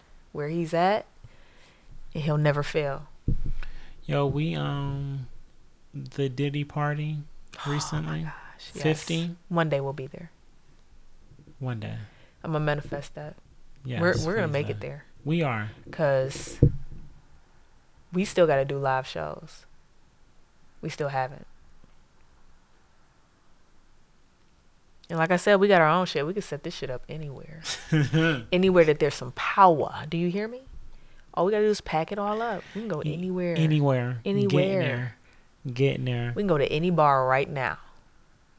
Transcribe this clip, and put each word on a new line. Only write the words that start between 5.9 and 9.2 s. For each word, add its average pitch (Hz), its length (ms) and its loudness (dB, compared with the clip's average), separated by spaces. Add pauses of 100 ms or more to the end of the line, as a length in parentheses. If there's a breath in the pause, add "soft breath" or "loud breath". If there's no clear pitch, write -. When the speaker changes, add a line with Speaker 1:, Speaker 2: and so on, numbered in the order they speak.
Speaker 2:
the 139 340 -4
Diddy 143 360 -2
party 147 540 -4 (400)
Speaker 1:
Oh - 100 -8
my 143 60 -2
Speaker 2:
recently. 156 500 -4
Speaker 1:
gosh, - 500 -14
yes. - 80 -6
Speaker 2:
Fifty? 165 540 0 (120)